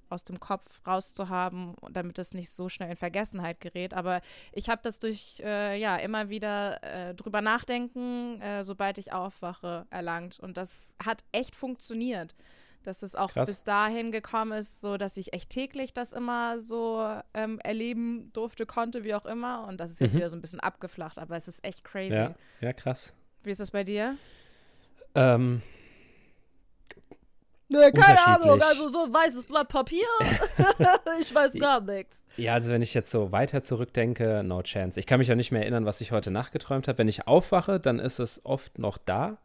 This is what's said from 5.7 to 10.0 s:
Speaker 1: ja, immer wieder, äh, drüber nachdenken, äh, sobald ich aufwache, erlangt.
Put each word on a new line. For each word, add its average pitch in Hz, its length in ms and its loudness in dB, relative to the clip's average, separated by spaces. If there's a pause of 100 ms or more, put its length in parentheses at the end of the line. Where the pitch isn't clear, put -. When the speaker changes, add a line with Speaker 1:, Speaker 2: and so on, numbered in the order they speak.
Speaker 1:
ja, 208 160 -2
immer 214 340 -6
wieder, 208 540 -6
äh, 180 320 -12
drüber 208 260 -6
nachdenken, 240 1000 -4
äh, 202 240 -8
sobald 196 360 -6
ich 196 120 -16
aufwache, 180 760 -10
erlangt. 175 500 -8